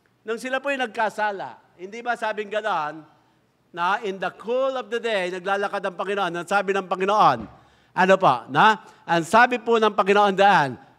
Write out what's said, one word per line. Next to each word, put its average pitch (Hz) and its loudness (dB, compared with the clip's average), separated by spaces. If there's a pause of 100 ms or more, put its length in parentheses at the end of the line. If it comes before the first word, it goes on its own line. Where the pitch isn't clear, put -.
(220)
nang 220 -6
sila 262 -4
po'y 277 -4
nagkasala, 208 -4 (220)
hindi 208 -14
ba 240 -2
sabing 214 -6
gano'n, 170 -4 (720)
na 180 -2
in 190 -6
the 185 -4
cool 262 -2
of 220 -10
the 233 -4
day, 196 -2
naglalakad 196 -4
ang 180 -6
Panginoon, 196 -4
ang 170 -8
sabi 196 -2
ng 190 -4
Panginoon, 185 2 (580)
ano 185 6
po, 156 6 (180)
na? 196 4 (240)
Ang 165 2
sabi 247 4
po 226 0
ng 214 2
Panginoon 202 4
daan, 170 4 (220)